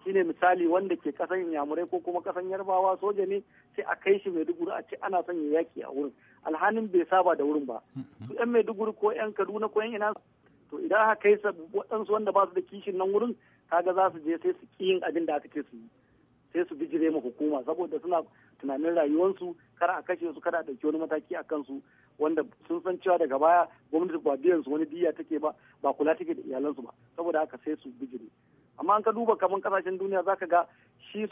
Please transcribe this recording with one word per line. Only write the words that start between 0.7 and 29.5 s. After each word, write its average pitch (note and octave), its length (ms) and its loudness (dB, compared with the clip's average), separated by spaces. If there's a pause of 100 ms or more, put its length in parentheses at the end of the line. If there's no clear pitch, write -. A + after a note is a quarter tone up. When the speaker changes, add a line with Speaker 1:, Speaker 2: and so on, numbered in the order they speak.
Speaker 1:
ke D3 160 -6
ƙasan F3+ 400 -4
Inyamurai D#3 380 -2
ko F3+ 100 -2
kuma F3 220 -4
ƙasan F3+ 280 -6
Yarbawa F#3+ 500 2
soja G3 280 0
ne G3 160 -2 (320)
sai - 160 -6
a E3+ 40 0
kai G3 280 2
shi G3 60 -4
Maiduguri E3+ 420 -2
a - 180 -6
ce F3+ 140 -10
ana F#3 220 0
son F3 100 -6 (160)
ya D#3+ 100 4
yaƙi - 220 -6
a C3+ 80 -12
wurin. C3+ 220 -4 (320)
Alhanin G#3 460 0
bai F3 180 4
saba F3+ 260 4
da C#3 80 -2
wurin D3 220 0
ba. A#2 160 -8 (160)
Speaker 2:
Mm-hmm. A#2+ 300 -14
Speaker 1:
Su - 80 -10
ƴan A#3 140 0
Maiduguri A3 480 0
ko G#3+ 140 2
ƴan A3 220 -4
Kaduna G#3 340 -2
ko G#3+ 140 0
ƴan A3+ 140 -4
ina, G#3 180 -2 (580)
to D3 80 -10
idan A3 320 4
aka G#3+ 100 4
kai G#3 220 8
sa G#3 80 2
waɗansu G3 580 -6
wanda G#3 220 2
ba F#3+ 160 6
su F3 80 -10
da F#3 60 0
kishin G3 340 -8
nan F#3+ 160 0
wurin, A3 240 2 (340)
kaga F3 240 2
za F#3+ 200 4
su E3 100 -12
je E3 180 0
sai F3+ 140 0
su - 100 -20 (140)
ƙi F#3 80 -2
yin F#3 160 2
abin E3 220 -2
da D#3 100 -2
aka D3 140 -6
ce D3 200 -8
su A#2+ 60 -20
yi. A2+ 140 -20 (640)
Sai F3 160 0
su D#3+ 60 -12
bijire D#3 360 0
ma D#3 80 0
hukuma C3 460 -4
saboda D#3+ 360 -4
suna E3+ 220 0 (400)
tunanin D3 320 -2
rayuwarsu, F3 600 2 (220)
kar F3 140 2
a D#3+ 120 -4
kashe - 200 -4 (100)
su, B3+ 60 -14
kada E3+ 200 -2
a D#3+ 40 -8
ɗauki C#3+ 220 -8
wani D3+ 180 0
mataki D#3 320 -6
a D#3+ 80 -8
kansu, C#3 380 -8 (360)
wanda D#3 260 0 (240)
sun E3+ 160 -4
san F3+ 200 -2
cewa F3 160 4
daga C3+ 180 2
baya E3 300 6 (240)
gwamnati D#3+ 320 0
ba C#3 140 2
biyan D#3+ 260 4
su C3 80 -4
wani D#3 140 0
diya D#3+ 320 0
take D#3+ 240 -6
ba, D3+ 100 0 (320)
ba C#3 100 2
kula D#3 240 2
take E3+ 160 -6
da B2+ 140 -10
iyalansu C3+ 340 -4
ba. A#2 120 -14 (240)
Saboda E3 260 -2
haka - 220 -10
sai D3+ 180 -4
su C#3 60 -16 (100)
bijire. A#2+ 320 -12 (480)
Amma F3 160 2
an G#3 80 0
ka A3 80 2
duba A3+ 260 2
kaman F#3+ 240 0